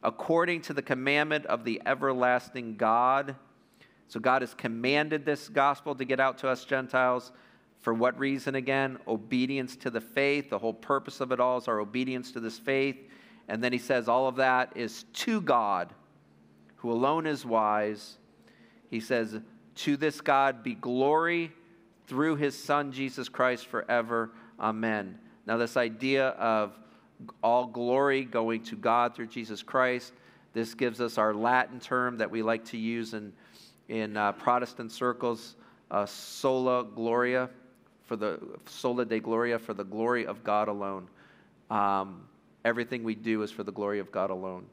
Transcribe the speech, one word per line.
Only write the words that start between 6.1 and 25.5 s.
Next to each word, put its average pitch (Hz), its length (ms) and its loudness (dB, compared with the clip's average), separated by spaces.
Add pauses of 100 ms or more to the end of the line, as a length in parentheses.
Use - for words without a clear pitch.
out 135 180 2
to 139 100 -4
us 127 160 0
Gentiles. 127 680 0 (480)
For 117 140 0
what 120 240 2
reason 135 380 -2
again? 135 520 0
Obedience 127 720 -2
to - 120 -4
the 113 120 -2
faith. 139 480 0
The 101 100 -2
whole 113 140 -2
purpose - 480 -2
of 127 100 -2
it 123 80 0
all 127 180 4
is 120 100 -4
our 110 120 0
obedience 127 540 -4
to 123 60 -6
this 113 180 -6
faith. 135 400 0 (500)
And 113 160 -4
then 123 100 2
he 123 60 0
says, 120 280 0
"All 127 200 4
of 123 80 -2
that 127 420 2
is 113 360 -8
to 220 280 -2
God, 107 520 2 (840)
who 117 140 -4
alone 139 340 2
is 143 200 -4
wise." 107 720 0 (720)
He 117 100 -4
says, 110 400 -2 (360)
"To 143 220 0
this 147 240 -2
God 135 420 2
be 120 120 -4
glory 156 760 2 (560)
through 151 280 0
his 143 200 0
Son, 143 360 0
Jesus 127 360 -6
Christ, 127 380 0
forever. 117 680 0 (280)
Amen." 107 600 -2 (280)
Now, 113 100 0